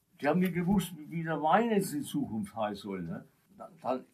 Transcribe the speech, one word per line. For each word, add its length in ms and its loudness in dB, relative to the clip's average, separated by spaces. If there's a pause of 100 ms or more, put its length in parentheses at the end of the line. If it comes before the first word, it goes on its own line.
(220)
Die 60 0
haben 120 4
nicht 140 2
gewusst, 440 2
wie, 140 -14
wie 120 -4
der 180 -2
Wein 280 4
jetzt 240 2
in 100 -2
Zukunft 520 -4
heißen 260 -2
soll, 220 -6
ne? 220 -8 (320)
Dann, 140 -16 (100)
dann 320 -4